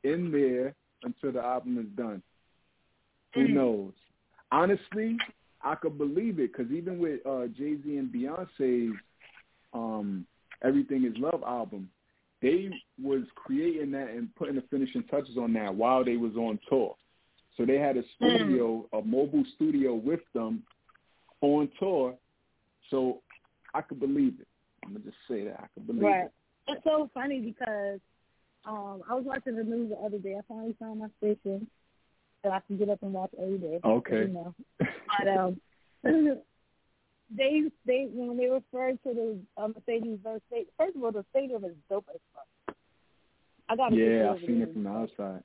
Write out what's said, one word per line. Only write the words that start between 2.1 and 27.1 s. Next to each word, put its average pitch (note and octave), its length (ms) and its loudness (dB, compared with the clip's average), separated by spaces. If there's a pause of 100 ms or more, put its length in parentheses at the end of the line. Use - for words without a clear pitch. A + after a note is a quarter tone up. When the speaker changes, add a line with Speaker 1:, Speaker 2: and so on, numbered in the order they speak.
Speaker 1:
Who C4 80 4
Speaker 2:
Mm. C#3 120 6
Speaker 1:
knows? C#3+ 380 2 (580)
Honestly, G3+ 680 2 (460)
I C#3+ 120 0
could D3+ 240 -4
believe E3 420 0
it, A#2 120 2
'cause B2 180 -4
even F3 280 -4
with, D#3 280 -2
uh, C3 220 -2
Jay-Z C#3+ 480 -4
and C3 160 -4
Beyonce's, B2+ 840 0 (760)
um, G#2+ 540 -4 (360)
"Everything C3+ 420 2
Is A2+ 140 -2
Love" D#3+ 260 -2
album, G#2+ 460 -6 (500)
they F#3 300 2 (300)
was C#3 240 0 (100)
creating D3+ 580 -2
that C3+ 180 -6
and A#2 240 -8
putting C#3+ 220 -4
the B2+ 60 -2
finishing B2+ 420 -2
touches C#3 340 -4
on A#2 140 0
that G#2 220 0
while B2 300 6
they A#2+ 120 2
was A2+ 200 -2
on A2+ 220 -2 (100)
tour. B2 280 2 (600)
So A2+ 80 0
they C3 140 4
had C#3+ 180 2
a A#2+ 60 0
Speaker 2:
Mm. - 140 -12
Speaker 1:
studio, A#2 760 2
a G#2+ 100 -2
mobile C#3 420 2 (120)
studio C#3 380 2
with C3+ 260 0 (120)
them A2+ 320 -4 (760)
on C#3+ 280 4 (100)
tour. C#3+ 380 0 (720)
So C3 320 0 (520)
I D3+ 80 0
could - 180 -10
believe C#3 400 4
it. - 80 -20 (360)
I'm G2 100 -14
gonna G#2 100 -12
just G#2+ 140 -18 (100)
say G#2 160 -4
that G2+ 160 -10
I - 80 -16
could - 180 -16
believe A3+ 160 0
Speaker 2:
Right. G3 240 4
Speaker 1:
it. - 60 -14 (360)
Speaker 2:
It's C#4 160 -8
so D4+ 240 2
funny C4+ 320 -4